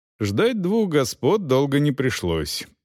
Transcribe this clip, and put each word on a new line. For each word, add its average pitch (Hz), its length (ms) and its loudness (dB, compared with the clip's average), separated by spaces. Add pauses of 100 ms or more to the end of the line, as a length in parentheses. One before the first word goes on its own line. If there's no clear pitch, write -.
(200)
Ждать 180 420 0
двух 208 260 0
господ 151 600 0
долго 139 320 2
не 147 100 2
пришлось, 90 800 -2 (160)